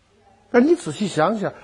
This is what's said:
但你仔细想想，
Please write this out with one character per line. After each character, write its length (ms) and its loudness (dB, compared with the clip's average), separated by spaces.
但 160 4
你 80 4
仔 160 -8
细 160 -6
想 320 0
想， 140 -6